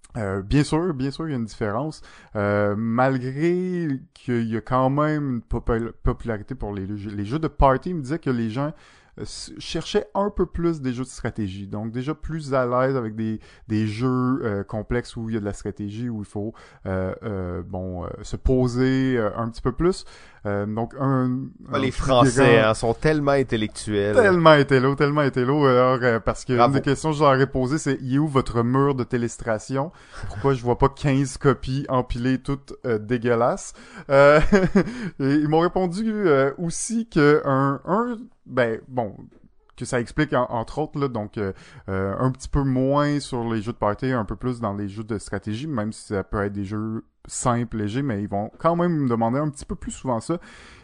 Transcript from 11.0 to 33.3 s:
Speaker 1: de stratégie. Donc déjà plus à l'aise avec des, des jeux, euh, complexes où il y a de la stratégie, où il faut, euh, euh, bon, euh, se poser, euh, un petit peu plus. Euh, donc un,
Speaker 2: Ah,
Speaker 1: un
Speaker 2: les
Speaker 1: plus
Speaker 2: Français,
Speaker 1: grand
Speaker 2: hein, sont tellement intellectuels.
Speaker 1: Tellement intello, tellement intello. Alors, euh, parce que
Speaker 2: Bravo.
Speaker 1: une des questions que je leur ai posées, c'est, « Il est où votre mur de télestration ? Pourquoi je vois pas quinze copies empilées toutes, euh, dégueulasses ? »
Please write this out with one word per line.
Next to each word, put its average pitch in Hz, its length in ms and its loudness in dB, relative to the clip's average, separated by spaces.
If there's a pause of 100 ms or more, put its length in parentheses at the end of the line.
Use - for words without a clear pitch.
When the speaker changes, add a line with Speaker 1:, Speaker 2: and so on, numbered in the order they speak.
Speaker 1:
de 131 40 -18
stratégie. 101 600 -6
Donc 104 240 -8
déjà 127 220 -6
plus 151 400 -8
à 127 120 2
l'aise 127 300 2
avec 110 180 -4
des, 110 240 -4 (300)
des 110 180 0
jeux, 127 560 0
euh, 101 220 -4
complexes 113 520 -6
où 113 120 -8
il 110 60 -4
y - 20 0
a 107 40 -2
de 101 40 -6
la 101 80 -2
stratégie, 104 560 -8
où 113 120 -6
il 101 60 -8
faut, 107 260 -8 (340)
euh, 92 360 -4
euh, 92 400 -6
bon, 92 420 -8
euh, 87 40 -8 (140)
se - 140 -8
poser, 131 800 2
euh, 107 200 0
un 117 140 -4
petit - 120 -16
peu 131 100 0
plus. 180 320 0 (420)
Euh, 101 200 -2
donc 110 340 -6
un, 131 380 0 (340)
Speaker 2:
Ah, 143 40 -2
Speaker 1:
un - 20 2
Speaker 2:
les 135 120 0
Speaker 1:
plus - 120 -4
Speaker 2:
Français, 123 560 6
Speaker 1:
grand 110 120 6
Speaker 2:
hein, 110 40 4
sont 117 180 0
tellement 151 380 2
intellectuels. 110 840 0
Speaker 1:
Tellement 180 360 8
intello, 139 440 6
tellement 147 280 2
intello. 135 420 2
Alors, 127 380 6
euh, 117 180 4
parce - 240 -4
que 127 80 -2
Speaker 2:
Bravo. 123 220 6
Speaker 1:
une 139 60 4
des 135 40 -8
questions 147 280 0
que 147 40 -2
je 147 60 2
leur 135 180 6
ai 139 60 6
posées, 135 320 0
c'est, « 139 240 0
Il 131 140 0
est - 20 4
où 151 80 2
votre 120 360 0
mur 135 320 2
de 123 100 -2
télestration ? 120 840 -4 (360)
Pourquoi 139 280 0
je 120 80 -6
vois 120 140 2
pas 131 140 4
quinze 135 480 -2
copies 135 500 0
empilées 127 540 0
toutes, 139 320 -8 (100)
euh, 117 140 0
dégueulasses ? » 120 720 0 (380)